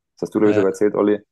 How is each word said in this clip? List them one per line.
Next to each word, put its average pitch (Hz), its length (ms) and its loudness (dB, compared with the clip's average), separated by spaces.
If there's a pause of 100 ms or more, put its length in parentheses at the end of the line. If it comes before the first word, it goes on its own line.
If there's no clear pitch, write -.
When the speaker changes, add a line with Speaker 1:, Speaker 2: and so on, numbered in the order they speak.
(160)
Speaker 1:
Das - 80 -12
hast - 120 -14
du, 107 40 0
glaub 107 100 4
ich, 104 60 2
Speaker 2:
Ja. 104 60 2
Speaker 1:
sogar 95 100 0
erzählt, 104 240 -2
Olli. 104 260 0 (100)